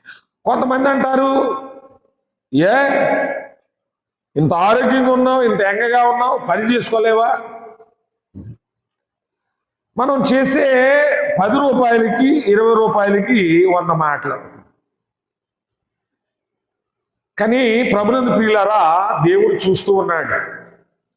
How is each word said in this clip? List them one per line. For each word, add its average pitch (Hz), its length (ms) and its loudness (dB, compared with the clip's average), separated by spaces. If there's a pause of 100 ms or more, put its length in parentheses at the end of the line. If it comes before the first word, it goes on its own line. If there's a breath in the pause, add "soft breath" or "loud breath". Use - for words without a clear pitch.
(460 loud breath)
కొంతమంది 254 440 0
అంటారు, 269 680 0 (960)
"ఏ, 226 360 2 (1500)
ఇంత 147 180 0
ఆరోగ్యంగా 247 580 0
ఉన్నావు, 254 300 0
ఇంత 208 200 0
ఎంగగా 233 480 0
ఉన్నావు, 247 280 0
పని 220 380 -2
చేసుకోలేవా?" 226 640 0 (2500)
మనం 262 260 0 (100)
చేసే 269 520 2 (560)
పది 214 180 0
రూపాయలకి, 247 920 2
ఇరవై 226 220 4
రూపాయలకి 202 920 2
వంద 175 240 0
మాటలు. 151 680 -4 (2750)
కానీ 233 560 0
ప్రభునందు 233 420 0
ప్రియులారా, 202 840 2 (100)
దేవుడు 190 420 2
చూస్తూ 190 240 0
ఉన్నాడు, 170 680 -4 (560)